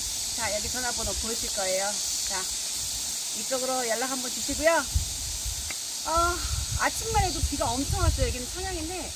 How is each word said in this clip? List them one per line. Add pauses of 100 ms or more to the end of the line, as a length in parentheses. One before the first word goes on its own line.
(360)
자,
여기
전화번호
보이실
거예요. (360)
자, (960)
이쪽으로
연락
한번
주시고요. (1200)
어, (200)
아침만
해도
비가
엄청
왔어요.
여기는
청양인데